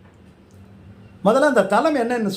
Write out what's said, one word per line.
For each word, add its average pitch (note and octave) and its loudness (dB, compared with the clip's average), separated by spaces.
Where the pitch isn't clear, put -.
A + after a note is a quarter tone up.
முதல்ல A3+ 2
அந்த C4 2
தலம் C#4+ 0
என்னன்னு A#3 -2